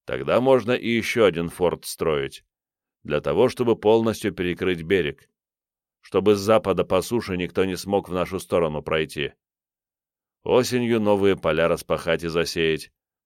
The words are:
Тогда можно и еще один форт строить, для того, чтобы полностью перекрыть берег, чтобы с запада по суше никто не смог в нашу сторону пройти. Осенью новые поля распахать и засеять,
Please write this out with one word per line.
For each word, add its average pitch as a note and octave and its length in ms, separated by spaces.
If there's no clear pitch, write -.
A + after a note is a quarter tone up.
Тогда C2+ 360
можно B2+ 300
и A2+ 180
еще A#2 360
один E2+ 240
форт E2 360
строить, D2 600
для D2 180
того, F2 280
чтобы A#2 260
полностью A2 580
перекрыть F2+ 500
берег, D#2+ 460
чтобы G2+ 340
с G2+ 40
запада G2 440
по F#2 180
суше G2+ 360
никто F2+ 280
не F#2 100
смог F#2 340
в F2 40
нашу F2+ 260
сторону D#2+ 420
пройти. D#2 520
Осенью A#2+ 560
новые G2+ 380
поля E2 300
распахать E2 560
и E2+ 40
засеять, E2 640